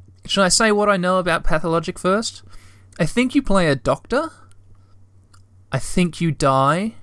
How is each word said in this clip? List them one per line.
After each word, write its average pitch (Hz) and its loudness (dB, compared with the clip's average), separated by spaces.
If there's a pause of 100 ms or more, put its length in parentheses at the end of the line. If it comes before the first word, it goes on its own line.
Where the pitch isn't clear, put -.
(260)
should - 0
I 180 2
say 220 2
what 208 2
I 202 2
know 180 0
about 175 0
Pathologic 165 0
first? 196 -2 (560)
I 175 0
think 254 0
you 285 2
play 190 2
a 143 2
doctor. 247 -4 (1400)
I 135 -4
think 175 -2
you 165 0
die. 147 0